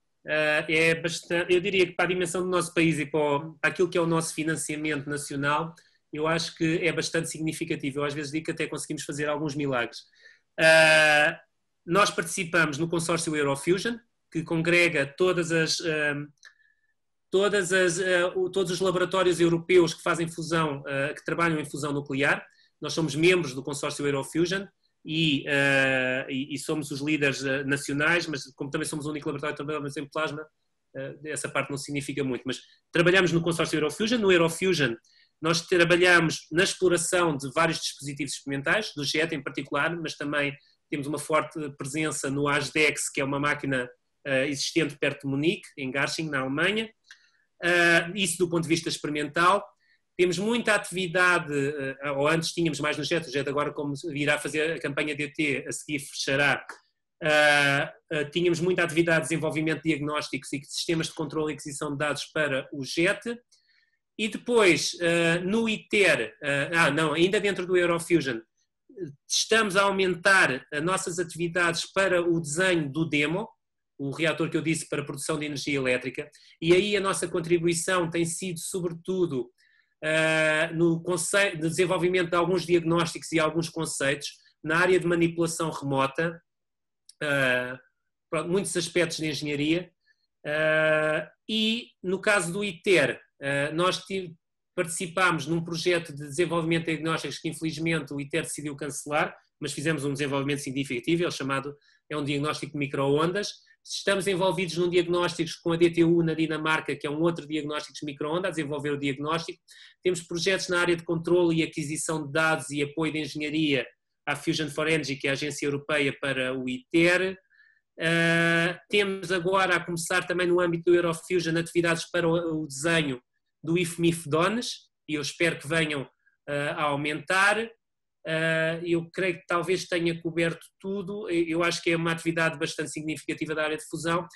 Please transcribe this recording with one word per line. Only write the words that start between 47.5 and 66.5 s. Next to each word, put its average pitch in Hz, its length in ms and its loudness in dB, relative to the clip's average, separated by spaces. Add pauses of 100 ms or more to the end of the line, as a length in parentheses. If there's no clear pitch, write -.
Eh, 170 520 4
isso 196 240 -2
do 180 100 2
ponto 165 140 0
de 160 60 -6
vista 165 200 0
experimental. 160 720 2 (540)
Temos 180 220 2
muita 220 360 0
atividade, 180 800 0
eh, 139 600 -4
ou 139 160 2
antes 165 240 0
tínhamos 151 280 0
mais 151 160 0
no 147 80 -6
jet, 165 220 -2
o - 40 -12
jet 139 180 -2
agora 143 240 -2
como 143 200 -6 (220)
irá 143 240 2
fazer 151 340 -2
a 147 60 -6
campanha 151 360 -4
D 147 140 -6
T, 143 380 -2
a 123 60 -8
seguir 147 260 -6
fechará, 139 640 0 (580)
eh, 147 680 4 (200)
eh, 151 140 0
tínhamos 170 340 2
muita 175 240 2
atividade 165 380 2
de - 80 -6
desenvolvimento 156 520 -2
de 160 80 0
diagnósticos 147 640 -4
e 175 80 -4
de - 60 -18
sistemas 160 420 -2
de - 60 -14
controle 156 380 -4
e - 20 -4
aquisição 147 360 -8
de 143 80 -4
dados 147 280 -2
para 135 460 -2
o 139 120 -8
jet. 180 360 0 (960)
E 214 120 -2
depois, 202 720 2
eh, 170 400 2
no 220 280 0
iter, 165 720 2
eh, 143 300 -2